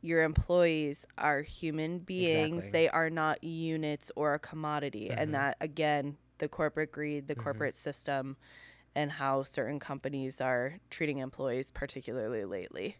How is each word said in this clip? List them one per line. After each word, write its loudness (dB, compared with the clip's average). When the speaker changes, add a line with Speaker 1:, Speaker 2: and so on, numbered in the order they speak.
Speaker 1:
your 4
employees 4
are 2
human -4
beings. 2
Speaker 2:
Exactly. -8
Speaker 1:
They 6
are 2
not 0
units -2
or 2
a 0
commodity. -4
Speaker 2:
Mm-hmm. -2
Speaker 1:
And 0
that, 2
again, 0
the -2
corporate -2
greed, -4
the -2
Speaker 2:
Mm-hmm. -6
Speaker 1:
corporate -2
system, -4
and 0
how 2
certain -2
companies -6
are 0
treating -2
employees, -2
particularly -4
lately. -6